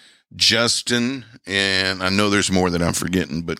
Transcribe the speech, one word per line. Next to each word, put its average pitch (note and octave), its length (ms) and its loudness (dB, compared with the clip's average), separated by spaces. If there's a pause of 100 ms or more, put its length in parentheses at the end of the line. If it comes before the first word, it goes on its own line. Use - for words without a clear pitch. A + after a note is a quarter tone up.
(360)
Justin, A#2+ 880 0 (220)
and F#2+ 560 0
I F#2 60 0
know G2+ 220 2
there's G2+ 220 2
more F#2 180 2
that E2+ 120 0
I'm E2+ 100 0
forgetting, E2+ 500 -2
but E2 180 -8